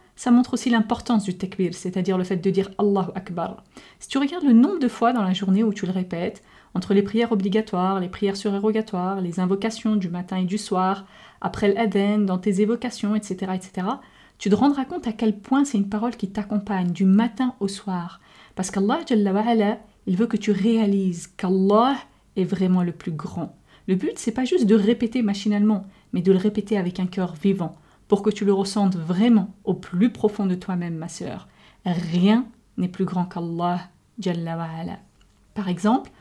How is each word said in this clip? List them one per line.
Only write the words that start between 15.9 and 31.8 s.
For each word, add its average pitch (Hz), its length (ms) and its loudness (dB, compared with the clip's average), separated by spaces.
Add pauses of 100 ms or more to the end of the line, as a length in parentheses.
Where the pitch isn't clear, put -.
qui 190 140 -8
t'accompagne 202 600 -4
du 180 120 -2
matin 233 560 2
au 202 80 -2
soir. 180 540 -8 (340)
Parce 185 160 -6
qu'Allah 208 340 0
Jalla 202 280 2
wa 208 120 2
Ala, 226 340 2 (280)
il 185 80 2
veut 233 120 2
que 226 100 0
tu 208 140 0
réalises 196 760 2
qu'Allah 202 680 2 (420)
est 185 80 2
vraiment 185 380 2
le 170 100 -2
plus - 180 -10
grand. - 460 -8 (300)
Le 190 80 2
but, 294 220 -2
c'est - 140 -4
pas 254 140 -2
juste 254 220 2
de 214 80 8
répéter 226 480 2
machinalement, 208 600 0 (280)
mais 180 80 -2
de 185 100 4
le 190 60 6
répéter 208 400 0
avec 180 220 -2
un 180 80 -2
cœur 180 260 -4
vivant, 185 420 -2 (320)
pour 202 140 2
que 214 80 0
tu 208 160 -2
le 196 80 4
ressentes 196 420 0
vraiment 185 540 4 (140)
au 185 100 0
plus 185 380 0
profond 208 340 -2
de 180 100 0
toi-même, 175 400 -4
ma 160 140 -10
sœur. - 380 -12 (380)